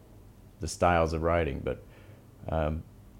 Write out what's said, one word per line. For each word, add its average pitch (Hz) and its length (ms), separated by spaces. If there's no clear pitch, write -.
the 90 60
styles 85 460
of 80 100
writing, 82 400
but, - 180
um, 78 340